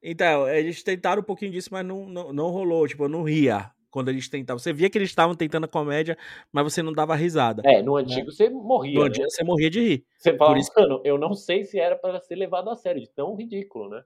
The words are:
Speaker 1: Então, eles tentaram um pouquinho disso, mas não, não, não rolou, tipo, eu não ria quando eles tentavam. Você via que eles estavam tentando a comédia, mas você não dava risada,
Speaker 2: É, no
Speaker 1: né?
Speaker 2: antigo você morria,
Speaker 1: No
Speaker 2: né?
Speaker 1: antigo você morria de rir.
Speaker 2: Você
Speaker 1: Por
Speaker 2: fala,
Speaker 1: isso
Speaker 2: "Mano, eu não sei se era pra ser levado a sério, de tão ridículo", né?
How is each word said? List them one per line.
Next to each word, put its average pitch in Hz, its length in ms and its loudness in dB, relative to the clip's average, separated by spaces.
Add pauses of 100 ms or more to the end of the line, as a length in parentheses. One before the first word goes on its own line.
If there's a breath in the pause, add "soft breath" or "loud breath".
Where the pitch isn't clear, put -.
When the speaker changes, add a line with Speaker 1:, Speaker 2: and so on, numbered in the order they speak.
Speaker 1:
Então, 165 460 0
eles 156 360 0
tentaram 190 380 -2
um - 40 -8
pouquinho 196 260 -8
disso, 180 200 -8
mas 185 140 -8
não, 190 220 -10
não, 175 240 -12
não 147 180 -2
rolou, 170 380 0
tipo, 143 160 -4
eu 143 60 0
não 165 140 -4
ria 135 460 2 (220)
quando 131 180 -4
eles 131 200 -6
tentavam. 135 300 -8
Você 170 120 -4
via 160 180 0
que 190 80 -2
eles 196 120 0
estavam 170 260 2
tentando 160 300 -2
a - 20 -8
comédia, 156 500 -2 (340 loud breath)
mas 143 120 0
você 151 180 -2
não 160 120 -4
dava 156 220 0
risada, 143 500 0
Speaker 2:
É, 127 160 8
no 135 140 0
Speaker 1:
né? 143 80 0
Speaker 2:
antigo 127 280 -6
você 220 180 2
morria, 220 440 -2
Speaker 1:
No 143 80 4
Speaker 2:
né? 143 60 4
Speaker 1:
antigo 139 220 -2
você 170 140 -4
morria 160 260 2
de 190 120 -2
rir. 175 240 0 (120)
Speaker 2:
Você - 140 4
Speaker 1:
Por 139 140 2
Speaker 2:
fala, 151 140 6
Speaker 1:
isso - 180 -4
Speaker 2:
"Mano, 147 260 4
eu 143 140 2
não 160 160 -2
sei 202 320 -2
se 202 140 -6
era 175 180 2
pra 185 240 -6
ser - 140 -12
levado 185 340 -4
a 233 60 -6
sério, 180 260 -6
de 117 80 -18
tão 170 260 -6
ridículo", 196 540 -10
né? 107 160 -14